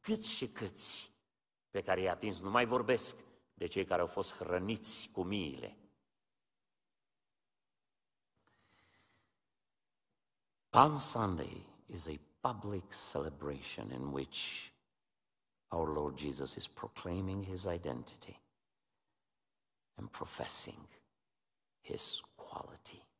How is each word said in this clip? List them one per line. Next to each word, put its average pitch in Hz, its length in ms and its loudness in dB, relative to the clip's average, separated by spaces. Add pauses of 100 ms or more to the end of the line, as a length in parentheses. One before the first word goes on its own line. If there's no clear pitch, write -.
Câți 214 280 0
și - 200 0
câți - 640 -4 (600)
pe 98 120 0
care 92 180 4
i-a 92 120 6
atins, 95 260 0
nu 92 120 -4
mai 120 140 6
vorbesc 120 520 4 (380)
de 87 120 -4
cei 95 180 0
care 87 160 4
au 87 60 4
fost - 280 -2
hrăniți 90 800 0
cu 95 100 0
miile. 80 540 -2 (4000)
Palm 147 300 10
Sunday 98 680 0 (200)
is 82 200 -6
a 76 140 -4 (200)
public 101 540 -2 (160)
celebration 71 800 -4
in 65 220 -4
which - 580 -4 (960)
our 82 200 0
Lord 73 300 0
Jesus 69 360 -4
is - 140 -4
proclaiming 95 760 -4
his 92 200 -6
identity 85 760 -4 (1500)
and 53 160 -10
professing - 800 -6 (920)
his - 400 -2 (140)
quality. - 720 -12 (140)